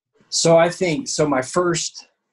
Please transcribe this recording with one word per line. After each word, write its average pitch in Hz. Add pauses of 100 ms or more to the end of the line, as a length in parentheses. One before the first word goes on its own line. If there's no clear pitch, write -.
(300)
So 165
I 165
think, 165
so 151
my 139
first, - (260)